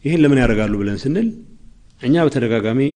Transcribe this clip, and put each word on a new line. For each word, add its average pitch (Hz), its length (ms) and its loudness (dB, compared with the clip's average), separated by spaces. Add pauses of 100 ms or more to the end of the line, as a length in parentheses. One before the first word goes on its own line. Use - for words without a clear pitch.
ይሄን 156 180 0
ለምን 143 180 4
ያደርጋሉ 107 360 2
ብለን 101 240 -4
ስንል 185 280 -2 (760)
እኛ 131 200 0
በተደጋጋሚ፣ 117 600 0 (140)